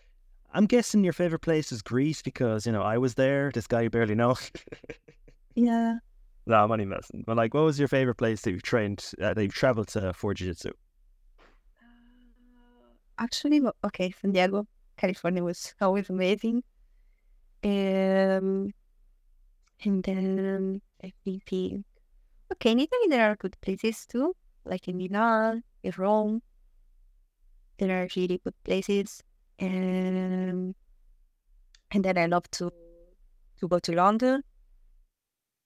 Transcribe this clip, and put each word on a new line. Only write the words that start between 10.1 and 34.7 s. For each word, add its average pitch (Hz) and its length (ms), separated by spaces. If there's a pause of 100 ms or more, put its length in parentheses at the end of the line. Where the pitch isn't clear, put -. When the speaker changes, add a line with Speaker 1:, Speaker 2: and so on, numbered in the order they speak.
Speaker 1:
for 101 200
jiu-jitsu? 92 380 (1120)
Speaker 2:
Uh, 240 1120 (220)
actually, 294 440
well, 240 220
okay, 208 280
San 190 200
Diego, 196 360 (300)
California 180 460
was - 380
always 196 280
amazing. 214 540 (1000)
Um, 190 1120 (1080)
and 196 200
then 190 800 (220)
I 190 100 (100)
think, 190 200 (1120)
okay, - 180
in 233 80
Italy 453 300
there 233 220
are 214 40
good 190 260
places 196 440
too, 285 300 (300)
like 185 220
in 180 100
Milan, 220 680 (200)
in 185 140
Rome. 214 440 (1400)
There 185 260
are 180 120
really 185 280
good - 200
places. 196 600 (380)
Um, 185 1120 (1160)
and 202 140
then 185 120
I 170 100
love 175 240
to, 175 200 (840)
to 190 100
go 175 120
to 170 160
London 226 480 (1200)